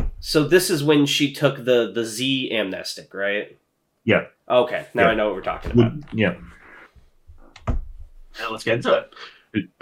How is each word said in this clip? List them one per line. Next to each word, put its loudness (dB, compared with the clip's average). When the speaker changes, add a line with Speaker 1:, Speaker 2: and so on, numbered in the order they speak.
Speaker 1:
So 0
this 4
is 0
when 4
she 0
took 0
the, 2
the -2
Z -4
amnestic, -6
right? -4
Speaker 2:
Yeah. 4
Speaker 1:
Okay, 2
now 2
Speaker 2:
Yeah. 6
Speaker 1:
I 2
know 0
what -2
we're -8
talking -6
Speaker 2:
Would 8
Speaker 1:
about. -10
Speaker 2:
Yeah. 2
Speaker 3:
Now -8
let's -10
get 0
into 2
it. -2